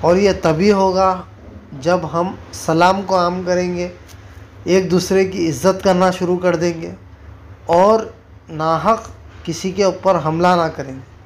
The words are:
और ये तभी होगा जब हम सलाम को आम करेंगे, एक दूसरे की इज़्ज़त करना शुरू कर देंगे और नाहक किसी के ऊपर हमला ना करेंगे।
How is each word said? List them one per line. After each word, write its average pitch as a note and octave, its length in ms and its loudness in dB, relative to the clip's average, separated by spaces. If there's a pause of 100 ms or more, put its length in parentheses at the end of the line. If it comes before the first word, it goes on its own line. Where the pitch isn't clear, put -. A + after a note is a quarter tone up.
और F3+ 100 4
ये G3 140 4
तभी E3 380 2
होगा F#3+ 560 2 (540)
जब E3+ 240 0
हम E3 340 -4 (280)
सलाम F3+ 360 2
को F#3+ 120 -4
आम F3+ 300 0
करेंगे, F3+ 480 -4 (720)
एक F3+ 220 2
दूसरे F#3 360 2
की F#3+ 140 -8
इज़्ज़त F3 460 0
करना F#3 260 4
शुरू F3+ 260 -2
कर F3 200 0
देंगे E3+ 380 -4 (760)
और G3+ 460 2 (360)
नाहक D#3+ 560 -2 (400)
किसी F3 260 -6
के G3 120 0
ऊपर F#3 320 2
हमला E3+ 400 2
ना E3+ 120 0
करेंगे। C3+ 480 -12 (100)